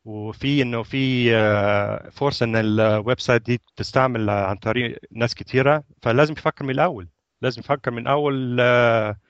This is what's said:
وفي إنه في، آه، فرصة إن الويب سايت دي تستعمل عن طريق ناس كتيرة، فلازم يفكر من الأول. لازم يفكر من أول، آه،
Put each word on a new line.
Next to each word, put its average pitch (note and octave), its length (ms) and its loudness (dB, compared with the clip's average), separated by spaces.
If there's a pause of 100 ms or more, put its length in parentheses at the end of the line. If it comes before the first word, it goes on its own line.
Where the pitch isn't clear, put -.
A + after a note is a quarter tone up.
وفي A2 560 -4
إنه A#2+ 220 -2
في، B2 520 0
آه، G#2 720 0
فرصة - 340 -2
إن A2+ 120 -2
الويب A2 640 2
سايت A#2 260 0
دي A#2+ 160 -2 (140)
تستعمل A#2+ 540 0
عن G2+ 260 -2
طريق A2+ 440 -4 (120)
ناس A#2 240 -4
كتيرة، C#3+ 480 0 (180)
فلازم C#3+ 320 2
يفكر D3+ 320 -6
من C3+ 40 -6
الأول. C3 380 -2 (340)
لازم B2 180 -4
يفكر C3+ 320 -4
من A#2 160 -8
أول، C3+ 520 -2
آه، A#2 580 2 (120)